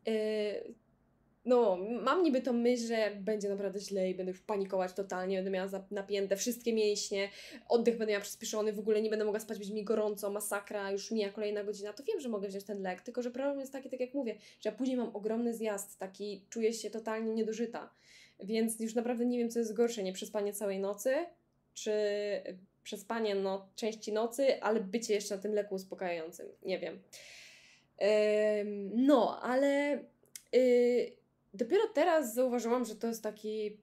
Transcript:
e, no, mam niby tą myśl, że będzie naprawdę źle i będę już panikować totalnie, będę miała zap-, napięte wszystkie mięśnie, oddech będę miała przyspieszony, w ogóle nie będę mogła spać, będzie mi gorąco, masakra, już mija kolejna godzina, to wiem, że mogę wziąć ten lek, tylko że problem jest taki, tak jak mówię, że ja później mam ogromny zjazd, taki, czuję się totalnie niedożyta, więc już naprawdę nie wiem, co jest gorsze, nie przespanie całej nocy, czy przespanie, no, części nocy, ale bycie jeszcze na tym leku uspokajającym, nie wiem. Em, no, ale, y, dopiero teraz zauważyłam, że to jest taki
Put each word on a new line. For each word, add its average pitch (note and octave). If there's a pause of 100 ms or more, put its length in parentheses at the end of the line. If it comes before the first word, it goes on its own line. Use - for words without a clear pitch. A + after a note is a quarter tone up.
e, A3 (1300)
no, A#3 (240)
mam D4+
niby C4
tą B3
myśl, A#3+
że A3
będzie G3+
naprawdę G3
źle F#3+
i F3+
będę F#3
już F#3
panikować F#3+
totalnie, F#3+
będę F#3
miała F#3+
zap-, F#3+
napięte G3
wszystkie A#3
mięśnie, G3+ (400)
oddech A#3
będę G#3+
miała G3+
przyspieszony, G#3+
w G3+
ogóle G#3+
nie A3
będę G#3+
mogła G#3+
spać, A3
będzie G3+
mi G#3+
gorąco, G#3+
masakra, G3+
już G3
mija G#3
kolejna G#3
godzina, G3+
to C#4
wiem, G#4+
że C4
mogę G3+
wziąć G3
ten G3+
lek, F#3
tylko B3
że A#3+
problem C#4
jest C4
taki, C4
tak B3+
jak B3
mówię, A#3+ (240)
że G#3+
ja G3+
później B3+
mam A#3
ogromny A3+
zjazd, G#3+
taki, F#3+
czuję A3+
się -
totalnie A3
niedożyta, A3 (500)
więc A3+
już A3
naprawdę A#3
nie B3
wiem, A#3
co A#3
jest A3
gorsze, A3+
nie F#3
przespanie G3+
całej G3
nocy, G3+ (580)
czy - (920)
przespanie, G#3+
no, F#3+
części A3
nocy, A#3
ale A3
bycie G#3+
jeszcze G3+
na F#3+
tym G#3+
leku G3+
uspokajającym, F3+ (160)
nie F#3
wiem. F3 (1000)
Em, G#3 (140)
no, C4
ale, C#4 (520)
y, B3 (320)
dopiero B3+
teraz D4+
zauważyłam, A#3+
że G#3+
to A#3
jest A3+
taki G#3+